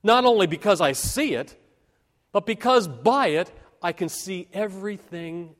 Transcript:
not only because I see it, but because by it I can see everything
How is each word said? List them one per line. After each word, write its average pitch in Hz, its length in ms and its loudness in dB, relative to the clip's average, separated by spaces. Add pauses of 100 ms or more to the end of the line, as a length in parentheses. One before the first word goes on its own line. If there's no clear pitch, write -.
not 247 220 4
only 220 200 6
because 170 360 2
I 143 100 4
see 233 440 -2
it, 131 220 -8 (760)
but 202 120 0
because 233 400 2
by 185 420 0
it 160 220 0 (320)
I 170 120 -2
can 170 160 -6
see 185 440 -10
everything 180 1080 -10